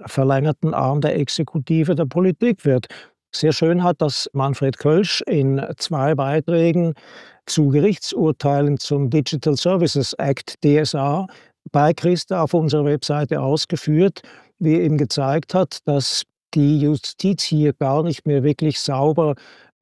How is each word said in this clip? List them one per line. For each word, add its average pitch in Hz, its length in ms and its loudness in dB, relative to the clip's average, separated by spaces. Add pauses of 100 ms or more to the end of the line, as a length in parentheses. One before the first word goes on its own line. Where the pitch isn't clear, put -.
verlängerten 139 680 0
Arm 135 260 0
der 147 160 -2
Exekutive, 160 800 -2
der 156 100 0
Politik 185 600 0
wird? 127 220 2 (460)
Sehr 151 180 2
schön 170 320 2
hat 175 180 0
das - 300 -4
Manfred 135 440 -2
Kölsch 165 460 0
in 135 420 0 (140)
zwei 151 360 -2
Beiträgen 165 800 0 (540)
zu 147 220 2
Gerichtsurteilen 147 1080 0
zum 143 300 -2
Digital 143 480 0
Services 170 580 0
Act, - 480 -4
D 147 140 4
S 151 180 0
A, 147 320 -2 (440)
bei 147 240 4
Christa 180 480 -2
auf 151 120 -2
unserer 151 300 2
Webseite 147 560 -2
ausgeführt, 156 800 0 (380)
wie 156 160 2
er 175 60 2
eben 156 180 0
gezeigt 143 560 -2
hat, 185 320 0
dass 139 380 -2 (300)
die 147 260 4
Justiz 151 640 -2
hier 151 300 0
gar 139 280 0
nicht 165 240 -4
mehr 143 160 2
wirklich 151 380 0
sauber 143 540 0 (480)